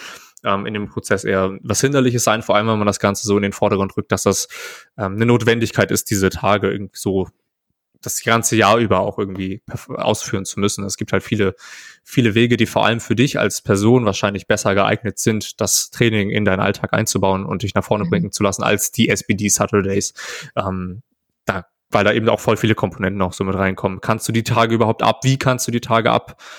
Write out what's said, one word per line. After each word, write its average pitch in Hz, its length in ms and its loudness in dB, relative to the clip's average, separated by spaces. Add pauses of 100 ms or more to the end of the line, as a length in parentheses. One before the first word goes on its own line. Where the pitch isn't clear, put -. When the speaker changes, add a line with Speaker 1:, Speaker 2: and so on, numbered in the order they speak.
(440)
Speaker 1:
ähm, 101 220 -2
in 110 80 -8
dem 104 160 -6
Prozess - 340 -4
eher 95 380 0
was 110 200 -2
Hinderliches 131 420 2
sein, 110 180 2
vor - 140 2
allem, 107 120 2
wenn 110 100 2
man 104 100 2
das 98 120 0
Ganze 101 280 0
so 101 100 4
in 101 60 0
den 101 100 -2
Vordergrund 98 440 0
rückt, - 140 -4
dass 104 120 -2
das, - 240 0 (500)
ähm, 98 180 -4
eine 110 100 2
Notwendigkeit 113 680 2
ist, - 200 -2
diese 95 180 2
Tage 98 420 0
irgendwie 98 260 -10
so 95 300 -2 (760)
das - 180 -8
ganze 113 340 2
Jahr 107 220 6
über 101 220 2
auch 101 180 -4
irgendwie 95 480 -6
perf-, - 240 -14
ausführen 107 560 -4
zu - 140 -10
müssen. 101 260 -2
Es 95 120 -8
gibt - 160 -8
halt 98 100 0
viele, 101 320 -2 (480)
viele 117 320 0
Wege, 117 200 4
die 110 120 2
vor 107 180 2
allem 113 140 0
für - 160 -4
dich 123 240 0
als 104 240 -2
Person 113 420 4
wahrscheinlich 98 420 -2
besser 101 280 0
geeignet 104 420 0
sind, - 420 -2
das - 300 -2
Training 107 400 2
in 104 160 0
deinen 95 140 2
Alltag 101 340 -2
einzubauen 98 500 0
und 98 200 -6
dich 98 100 -4
nach 98 100 0
vorne 104 220 0
Speaker 2:
Mhm. 85 60 -2
Speaker 1:
bringen 95 200 0
zu - 120 -4
lassen, 98 180 0
als - 300 0
die - 180 2
S 104 160 -2
B 110 80 0
D 101 160 0
Saturdays. 98 640 0 (420)
Ähm, 92 460 -6 (440)
da, 92 200 -4 (240)
weil 104 140 4
da 104 100 4
eben 113 160 2
auch 110 100 2
voll 110 180 2
viele 110 180 2
Komponenten 98 480 -2
auch 90 100 -2
so - 100 -4
mit 95 120 -2
reinkommen. 95 440 0
Kannst - 280 -4
du - 40 -2
die 113 120 0
Tage 113 320 2
überhaupt 110 260 2
ab? 110 220 0
Wie 131 160 2
kannst 127 280 -2
du 123 40 -6
die 117 100 -2
Tage 113 300 0
ab? - 280 -2 (200)